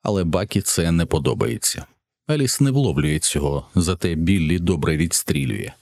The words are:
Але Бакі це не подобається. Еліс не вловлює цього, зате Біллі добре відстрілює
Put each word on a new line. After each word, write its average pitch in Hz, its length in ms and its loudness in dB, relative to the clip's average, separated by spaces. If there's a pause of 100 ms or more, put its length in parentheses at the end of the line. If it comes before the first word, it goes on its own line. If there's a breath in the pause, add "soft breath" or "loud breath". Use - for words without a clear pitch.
Але 98 220 2
Бакі 90 360 0
це 85 320 0
не 82 140 2
подобається. - 800 -2 (440)
Еліс 147 300 0
не 139 100 4
вловлює 139 480 0
цього, 71 560 -2
зате 87 400 0
Біллі 82 440 2
добре 80 380 0
відстрілює - 840 -2